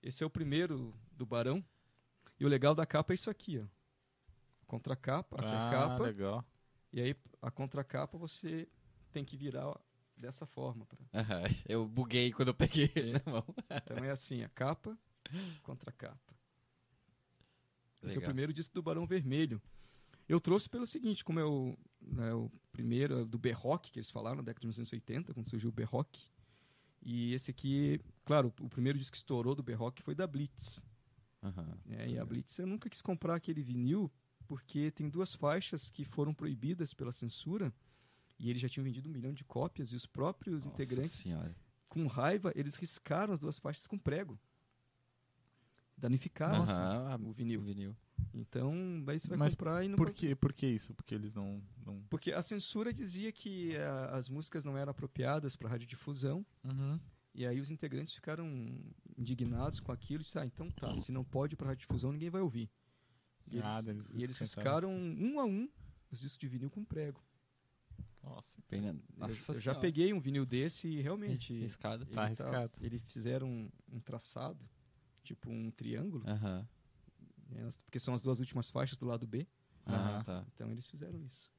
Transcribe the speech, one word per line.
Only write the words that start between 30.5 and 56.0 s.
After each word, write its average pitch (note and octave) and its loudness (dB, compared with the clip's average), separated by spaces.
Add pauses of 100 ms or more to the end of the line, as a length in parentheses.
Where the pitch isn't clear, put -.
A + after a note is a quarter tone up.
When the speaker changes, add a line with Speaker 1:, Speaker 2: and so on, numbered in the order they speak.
Speaker 3:
Aham, F2+ -4 (100)
Speaker 1:
É, A2 -6
e A2 -6
a A#2 -4
Speaker 3:
legal. A#2+ -2
Speaker 1:
Blitz, A#2 -4
eu F3+ -2
nunca G#3 -4
quis - -6
comprar E3+ 0
aquele D#3+ 0
vinil, B2+ 4 (340)
porque D3 0
tem D3+ -2
duas F3 0
faixas D#3+ 0
que - -8
foram D3 2
proibidas D3+ 0
pela B2 -6
censura, D3 -2 (680)
e A2+ 0
eles B2 0
já B2+ 0
tinham C3+ -2
vendido C3+ -2
um D#3+ -6
milhão C3 -4
de C3+ -8
cópias, B2+ -2
e B2 -4
os B2 -6
próprios D#3 -2
Speaker 3:
Nossa C#3 -8
Speaker 1:
integrantes, C3 0 (100)
Speaker 3:
Senhora. E2+ -2 (320)
Speaker 1:
com D#3+ 0
raiva, D#3+ 2
eles C#3+ -2
riscaram F3 0
as D#3+ 0
duas C#3+ -4
faixas - -6
com G3+ -4
prego. D3 -2 (1600)
Danificaram, D#3 4
Speaker 3:
Aham, G#2 4
Speaker 1:
assim, A2+ -2
Speaker 3:
a, A2+ -2
Speaker 1:
o A2 -6
vinil. A2+ 0
Speaker 3:
o - -2
vinil. G2+ -4 (360)
Speaker 1:
Então, B2+ -2 (340)
aí D3 0
você - -6
vai E3+ 0
Speaker 2:
Mas D3 6
Speaker 1:
comprar E3 0
e G3 0
não G3+ 2
Speaker 2:
por G3 6
Speaker 1:
pode G3+ -4
Speaker 2:
quê? C#3+ 4
Por C3+ 6
que - 0
isso? A#2 2
Porque - -8
eles G#2+ -4
não, G2+ -4 (220)
não G2+ -8
Speaker 1:
Porque D#3+ 0
a F3 2
censura G#3+ -2
dizia G#3 -4
que F3+ -4
a, C#3+ 0 (100)
as B2+ -2
músicas D3 -4
não C#3 -2
eram C#3 0
apropriadas C#3 0
pra A2 -6
radiodifusão, C3 -2 (200)